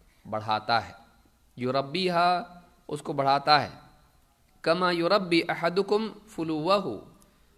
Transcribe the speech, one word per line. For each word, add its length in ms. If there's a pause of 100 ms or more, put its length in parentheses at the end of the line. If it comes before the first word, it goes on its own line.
(260)
बढ़ाता 520
है। 160 (640)
युरब्बिहा, 960 (340)
उसको 240
बढ़ाता 460
है। 140 (920)
"कमा 260
युरब्बी 500
अहदुकुम 680
फुलुवहु", 920 (580)